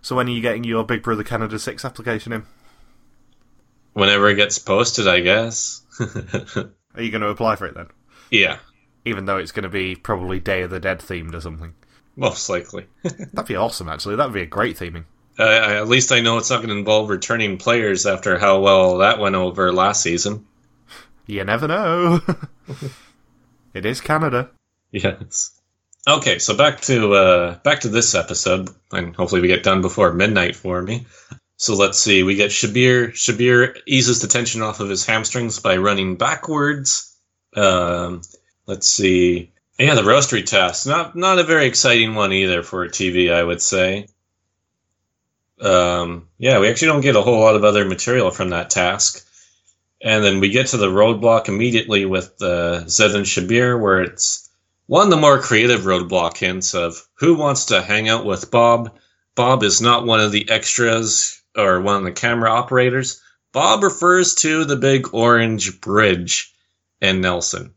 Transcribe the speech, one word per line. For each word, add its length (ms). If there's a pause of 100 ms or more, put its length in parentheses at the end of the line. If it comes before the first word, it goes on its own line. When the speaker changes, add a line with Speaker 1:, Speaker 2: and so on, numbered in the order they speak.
Speaker 1:
So 140
when 120
are 40
you 100
getting 220
your 200
Big 180
Brother 220
Canada 340
six 260
application 480
in? 120 (1500)
Speaker 2:
Whenever 360
it 60
gets 240
posted, 480
I 140
guess. 600 (100)
<laughs> 80 (960)
Speaker 1:
Are 60
you 100
gonna 180
apply 260
for 100
it 80
then? 140 (420)
Speaker 2:
Yeah. 300 (460)
Speaker 1:
Even 200
though 120
it's 140
gonna 160
be 280
probably 440
Day 220
of 80
the 100
Dead 200
themed 340
or 80
something. 320 (420)
Speaker 2:
Most 340
likely. 360 (100)
<laughs> 80
Speaker 1:
That'd 440
be 80
awesome, 340
actually. 260
That'd 180
be 80
a 40
great 320
theming. 280 (340)
Speaker 2:
Uh, 40
I, 340
at 100
least 240
I 100
know 160
it's 140
not 100
gonna 140
involve 340
returning 480
players 480
after 320
how 220
well 400
that 180
went 180
over 380
last 300
season. 420 (800)
Speaker 1:
You 180
never 240
know. 580
<laughs> 40 (1400)
It 120
is 140
Canada. 520 (400)
Speaker 2:
Yes. 600 (560)
Okay, 320
so 160
back 260
to, 320
uh, 500
back 180
to 80
this 260
episode, 540 (240)
and 200
hopefully 280
we 80
get 140
done 180
before 320
midnight 420
for 260
me. 240 (520)
So 180
let's 240
see, 240
we 120
get 160
Shabir. 600
Shabir 640 (100)
eases 360
the 80
tension 320
off 180
of 100
his 160
hamstrings 540
by 160
running 400
backwards. 1040 (380)
Um, 640 (440)
let's 220
see. 640 (260)
Yeah, 180
the 80
roastery 420
test. 420
Not, 300
not 220
a 40
very 220
exciting 500
one 160
either 320
for 240
T 220
V, 220
I 120
would 180
say. 460 (1500)
Um, 680 (100)
yeah, 220
we 100
actually 200
don't 120
get 140
a 60
whole 200
lot 140
of 80
other 220
material 460
from 180
that 200
task. 560 (760)
And 220
then 160
we 100
get 180
to 100
the 120
roadblock 580
immediately 580
with, 360
uh, 460
Zed 240
and 140
Shabir, 540
where 220
it's 480 (380)
one 180
of 40
the 80
more 240
creative 400
roadblock 560
hints 380
of 260 (140)
who 200
wants 320
to 140
hang 280
out 160
with 260
Bob. 460 (360)
Bob 300
is 180
not 240
one 140
of 120
the 180
extras 920 (160)
or 240
one 140
of 80
the 80
camera 400
operators. 680 (320)
Bob 300
refers 520
to 300
the 100
big 380
orange 680
bridge 720 (480)
and 200
Nelson. 560